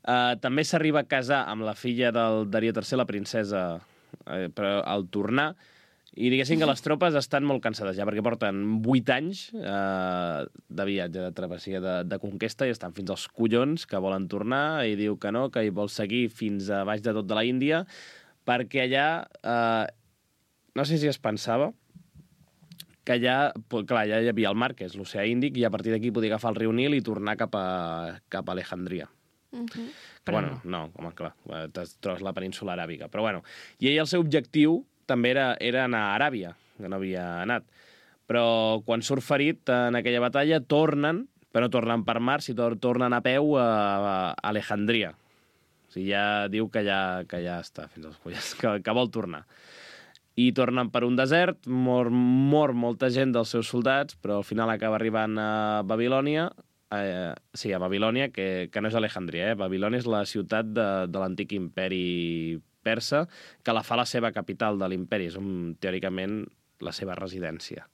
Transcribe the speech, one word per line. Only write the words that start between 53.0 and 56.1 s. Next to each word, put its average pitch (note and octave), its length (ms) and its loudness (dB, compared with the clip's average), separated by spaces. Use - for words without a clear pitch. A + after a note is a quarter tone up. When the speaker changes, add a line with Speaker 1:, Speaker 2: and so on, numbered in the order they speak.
Speaker 1:
gent C3 240 2
dels A#2 220 0
seus A2+ 160 0
soldats, C3 480 0
però G2+ 240 -2
al - 20 -6
final A2+ 240 0
acaba A2 300 0
arribant A2 420 0
a G#2+ 460 0
Babilònia, C3+ 640 2